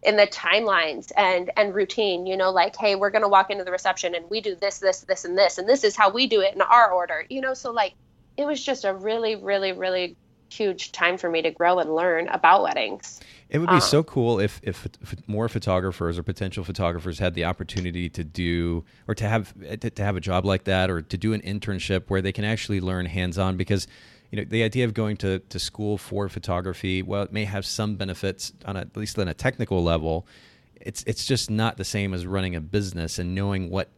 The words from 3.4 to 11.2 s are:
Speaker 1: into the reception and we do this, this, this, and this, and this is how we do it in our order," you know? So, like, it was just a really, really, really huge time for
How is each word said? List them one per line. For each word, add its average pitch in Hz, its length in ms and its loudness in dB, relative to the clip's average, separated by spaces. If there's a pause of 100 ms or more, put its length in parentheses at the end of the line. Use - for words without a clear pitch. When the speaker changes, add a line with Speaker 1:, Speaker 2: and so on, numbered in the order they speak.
Speaker 1:
into 196 140 -4
the 180 80 -6
reception 185 420 -2
and 170 160 -6
we 220 120 -4
do 202 140 -4
this, 196 220 -4
this, 190 240 0
this, - 240 -4
and 175 100 -4
this, 190 220 4
and 185 100 -4
this 269 160 4
is 208 120 4
how 202 160 6
we 247 160 0
do 214 140 4
it 196 120 2
in 190 80 0
our 226 300 8
order," 175 380 0
you 262 120 -6
know? 262 140 -2
So, 262 160 -8
like, 214 220 0 (440)
it 285 80 0
was 285 180 -4
just 262 220 -4
a 196 80 0
really, 220 420 -2
really, 196 360 -2
really 185 440 -2 (340)
huge 196 420 -4
time 180 260 0
for 180 120 -2